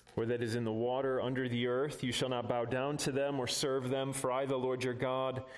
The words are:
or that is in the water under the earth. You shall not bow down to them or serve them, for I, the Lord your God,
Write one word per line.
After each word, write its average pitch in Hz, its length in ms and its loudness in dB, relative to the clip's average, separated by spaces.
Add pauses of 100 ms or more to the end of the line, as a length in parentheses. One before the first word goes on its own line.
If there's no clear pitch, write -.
(160)
or 113 100 0
that 120 180 0
is 113 120 0
in 120 100 0
the 110 80 0
water 127 480 2
under 127 260 0
the 120 200 0
earth. 139 360 0
You 123 80 0
shall 127 180 0
not 120 200 -2
bow 120 160 2
down 131 320 0
to 147 140 0
them 139 280 0
or 120 80 0
serve 131 420 0
them, 135 220 0
for 135 200 0
I, 135 140 2
the 135 120 2
Lord 127 260 0
your 127 100 0
God, 127 500 0 (140)